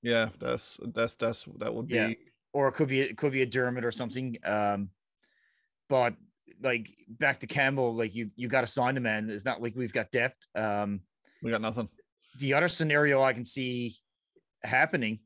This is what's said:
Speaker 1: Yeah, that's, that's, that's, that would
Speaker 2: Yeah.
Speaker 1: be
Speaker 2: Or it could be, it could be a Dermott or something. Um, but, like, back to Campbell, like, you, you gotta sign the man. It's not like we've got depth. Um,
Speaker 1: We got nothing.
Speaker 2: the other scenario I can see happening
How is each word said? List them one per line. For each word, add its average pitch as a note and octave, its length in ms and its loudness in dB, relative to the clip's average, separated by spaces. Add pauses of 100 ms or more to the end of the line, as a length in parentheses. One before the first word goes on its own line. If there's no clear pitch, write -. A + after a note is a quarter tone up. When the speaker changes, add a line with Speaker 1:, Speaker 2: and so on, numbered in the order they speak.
Speaker 1:
Yeah, A#2 260 2 (100)
that's, - 400 -4 (160)
that's, A#2 220 0
that's, - 280 -2 (140)
that A2+ 160 -4
would A2+ 160 -6
Speaker 2:
Yeah. A2+ 180 2
Speaker 1:
be A2+ 100 -4 (340)
Speaker 2:
Or C3+ 160 2
it C3 40 0
could D3 160 2
be, C3+ 120 2
it C3 180 -2
could C#3+ 140 0
be C3 100 2
a B2+ 40 4
Dermott B2 380 0
or A#2 80 0
something. B2 520 -4
Um, G2+ 460 2 (1000)
but, B2 260 4 (480)
like, A#2+ 280 0 (180)
back C3 320 0
to B2+ 60 -10
Campbell, C3+ 480 2
like, A2+ 200 -2
you, A2 220 -6
you B2 120 -4
gotta B2 180 2
sign B2+ 280 2
the C3+ 60 -2
man. G#2+ 280 -2
It's - 160 -8
not B2+ 160 -2
like A#2 160 -6
we've B2 160 -4
got A2+ 180 -2
depth. B2 440 -2
Um, G#2 460 -2 (420)
Speaker 1:
We A#2+ 80 -2
got A2 100 0
nothing. A2 280 -4 (500)
Speaker 2:
the C3+ 160 0
other E3 140 4
scenario D3 540 4
I C3 120 4
can A#2+ 100 -6
see B2 520 -4 (680)
happening B2 640 0